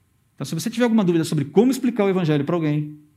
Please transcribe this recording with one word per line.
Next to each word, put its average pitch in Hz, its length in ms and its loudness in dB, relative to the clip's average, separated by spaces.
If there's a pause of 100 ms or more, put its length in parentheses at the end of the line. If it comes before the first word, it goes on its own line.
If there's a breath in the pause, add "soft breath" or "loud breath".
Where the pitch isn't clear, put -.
(340)
Então, - 120 -14
se - 80 -8
você 165 160 -6
tiver 226 140 -2
alguma 220 220 2
dúvida 170 180 2
sobre 151 220 -2
como 233 260 4
explicar 240 320 -2
o 196 60 2
Evangelho 156 340 0
pra 175 120 -2
alguém, 151 440 -2 (180)